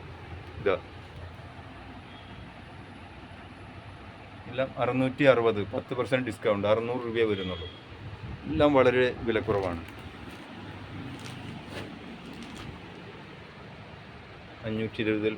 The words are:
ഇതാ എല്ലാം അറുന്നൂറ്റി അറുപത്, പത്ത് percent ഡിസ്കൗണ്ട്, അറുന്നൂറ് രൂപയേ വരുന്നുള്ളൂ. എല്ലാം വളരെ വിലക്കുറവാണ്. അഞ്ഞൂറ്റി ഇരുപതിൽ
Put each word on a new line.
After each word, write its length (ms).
ഇതാ 140
എല്ലാം 180
അറുന്നൂറ്റി 400
അറുപത്, 280
പത്ത് 240
percent 300
ഡിസ്കൗണ്ട്, 440
അറുന്നൂറ് 340
രൂപയേ 240
വരുന്നുള്ളൂ. 360
എല്ലാം 300
വളരെ 260
വിലക്കുറവാണ്. 540
അഞ്ഞൂറ്റി 360
ഇരുപതിൽ 340